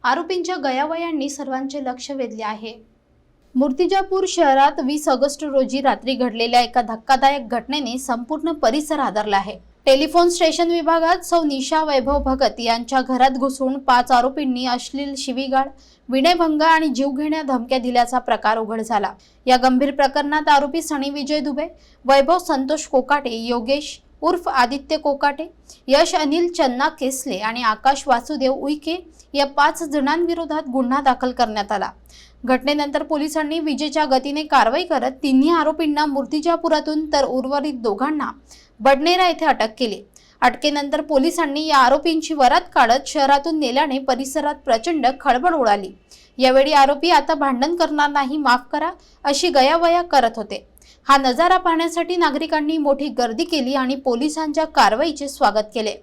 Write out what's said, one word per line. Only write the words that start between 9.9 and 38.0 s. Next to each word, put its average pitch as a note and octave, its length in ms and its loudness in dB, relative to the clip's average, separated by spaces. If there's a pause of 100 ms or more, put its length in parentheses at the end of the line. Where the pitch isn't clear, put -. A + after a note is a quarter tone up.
स्टेशन E4+ 420 0
विभागात E4 540 0
सौ E4+ 180 2
निशा D4 400 -2
वैभव C#4 360 0
भगत C4 400 0
यांच्या A#3 420 -2
घरात C4 300 2
घुसून C4+ 480 -2
पाच B3+ 320 2
आरोपींनी B3+ 540 0
अश्लील C4+ 520 -6
शिवीगाळ, C4+ 500 -2 (420)
विनयभंग D#4 520 2
आणि D#4+ 260 4
जीवघेण्या C#4+ 540 -2
धमक्या C4 360 -2
दिल्याचा B3 420 0
प्रकार A3 380 0
उघड A3 240 -6
झाला. A3 320 -2 (320)
या B3+ 120 6
गंभीर B3+ 340 2
प्रकरणात D4 580 0
आरोपी C#4+ 320 2
सनी C#4+ 280 -4
विजय C#4+ 300 -4
दुबे, D4 280 -4 (380)
वैभव C#4 320 4
संतोष D4+ 480 -2
कोकाटे, C#4 440 0
योगेश A#3+ 680 -4 (220)
उर्फ F4 260 -2
आदित्य C#4 500 0
कोकाटे, C#4+ 500 -2 (400)
यश D#4 280 4
अनिल D#4+ 380 0
चन्ना C4+ 360 0
केसले C4 480 -6
आणि A3+ 260 -6
आकाश C4 440 0
वासुदेव C4 460 0
उईके D4 440 -4 (360)
या C#4+ 120 2
पाच C#4+ 380 0
जणांविरोधात D#4 840 -2
गुन्हा C4 320 0
दाखल B3+ 300 0
करण्यात G#3+ 400 -4
आला. G3 180 -4 (560)
घटनेनंतर C#4+ 580 -2
पोलिसांनी D4+ 560 -4
विजेच्या D4+ 460 -2
गतीने C#4 380 -2
कारवाई C#4 400 2
करत C4+ 280 -2 (120)
तिन्ही C4+ 260 4
आरोपींना D#4 560 0
मूर्तिजापुरातून D4+ 1080 -2
तर C#4 100 4
उर्वरित C4+ 500 -4
दोघांना B3 580 -4 (480)